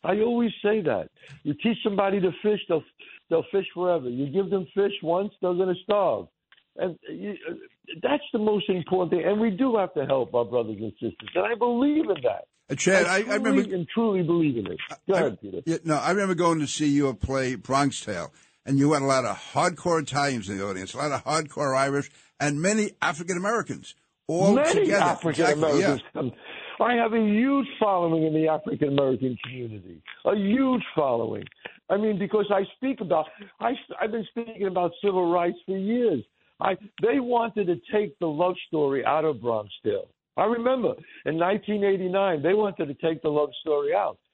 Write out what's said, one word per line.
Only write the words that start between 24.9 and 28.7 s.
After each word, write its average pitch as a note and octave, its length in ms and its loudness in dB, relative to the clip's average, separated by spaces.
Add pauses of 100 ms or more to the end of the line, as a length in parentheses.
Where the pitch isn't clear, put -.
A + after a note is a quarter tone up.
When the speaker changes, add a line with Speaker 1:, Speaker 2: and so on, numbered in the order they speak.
Speaker 1:
African E3+ 260 2 (160)
Speaker 2:
Exactly, D3 180 2
yeah. D#3+ 120 4
Speaker 1:
Americans C#3+ 260 2 (120)
come. B2+ 180 -4 (480)
I A#3 160 2
have A3+ 180 2
a A#3 60 2
huge A3+ 480 2 (120)
following E3+ 440 2
in D#3+ 100 0
the D#3 160 2
African D3+ 400 -2